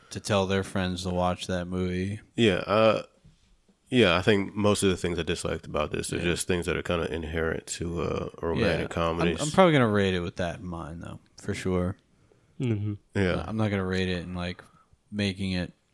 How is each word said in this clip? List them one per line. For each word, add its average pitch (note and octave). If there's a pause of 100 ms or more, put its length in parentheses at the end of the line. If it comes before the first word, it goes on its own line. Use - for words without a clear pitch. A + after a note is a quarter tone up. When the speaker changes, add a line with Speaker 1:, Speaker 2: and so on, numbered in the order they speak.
(100)
Speaker 1:
to G2+
tell G2
their G2
friends F2+
to F#2+
watch F2+
that F2
movie. F#2 (160)
Speaker 2:
Yeah, A2 (100)
uh, G#2+ (840)
yeah, G#2
I F#2
think G2
most G#2
of G2+
the F2+
things F2
I E2+
disliked E2
about D2+
this E2
are -
Speaker 1:
Yeah. -
Speaker 2:
just E2+
things F2
that E2
are D2
kinda E2+
inherent D#2+ (120)
to, E2+
uh, - (140)
a -
romantic E2
Speaker 1:
Yeah. -
Speaker 2:
comedies. E2+
Speaker 1:
I'm, D3
I'm D#3
probably F#3
gonna C3
rate G2+
it F2+
with F2
that E2+
in F2
mind, E2
though, - (200)
for G#2
sure. F2+ (640)
Speaker 3:
Mm-hmm. G#2 (200)
Speaker 2:
Yeah. F2
Speaker 1:
I'm G#2
not G#2+
gonna G2
rate F#2
it F2+
in, F2
like, F2+ (480)
making G2+
it F2+ (220)